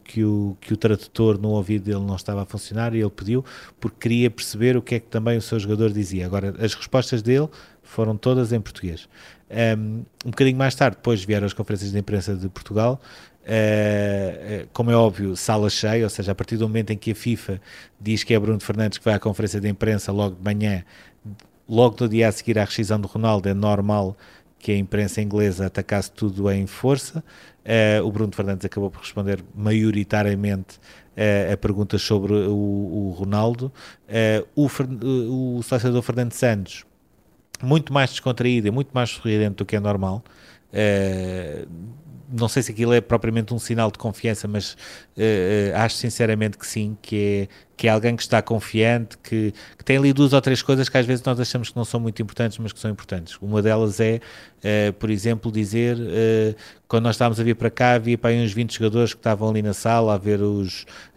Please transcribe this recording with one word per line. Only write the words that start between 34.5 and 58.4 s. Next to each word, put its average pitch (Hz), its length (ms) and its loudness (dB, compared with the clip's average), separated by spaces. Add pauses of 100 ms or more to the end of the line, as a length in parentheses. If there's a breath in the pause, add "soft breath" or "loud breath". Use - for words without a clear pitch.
o 147 140 4
Fer-, 127 200 -4 (140)
o 127 600 -2
selecionador 123 400 0
Fernando 120 300 -2
Santos, 107 520 -2 (800)
muito 139 300 2
mais 139 180 2
descontraído 120 580 0
e - 20 2
muito 135 220 -4
mais 123 180 0
sorridente 107 460 0
do 101 80 -4
que 107 120 -2
é 101 40 0
normal. 101 420 -2 (500 loud breath)
Eh, 95 960 -2 (600)
não 117 200 -2
sei 131 140 0
se 113 100 -4
aquilo 117 200 2
é 120 80 6
propriamente 113 540 0
um 113 40 -2
sinal 113 320 0
de - 80 -16
confiança, 107 500 -4
mas, 101 280 -4 (400 loud breath)
eh, 101 560 2
eh, 80 40 -2
acho 110 200 2
sinceramente 110 640 0
que - 80 -14
sim, 107 340 -4
que - 160 -6
é, 101 500 -2 (100)
que - 100 -2
é 113 40 6
alguém 113 260 2
que - 60 -8
está 113 200 2
confiante, 113 760 0
que, 107 340 -2 (260 loud breath)
que - 60 -20
tem 135 140 4
ali 139 140 6
duas 139 200 6
ou 135 80 6
três 127 200 2
coisas 135 280 2
que 131 100 2
às 120 80 4
vezes 127 180 0
nós 123 140 0
achamos 120 300 -4
que - 80 -12
não 120 80 -2
são 117 160 -4
muito 113 200 -4
importantes, 110 380 -4
mas 110 140 -6
que - 80 -18
são 110 100 -4
importantes. 90 500 -8
Uma 104 220 0
delas 110 380 2
é, 113 200 2 (420 loud breath)
eh, 104 300 2
por 107 160 -4
exemplo, 110 440 -2
dizer, 117 480 0
eh, 110 540 2 (340 loud breath)
quando 113 160 2
nós 113 100 2
estávamos 117 240 2
a 117 60 0
vir 117 100 2
para 113 160 0
cá, 123 220 2
havia 117 260 2
para 117 120 2
aí 117 120 2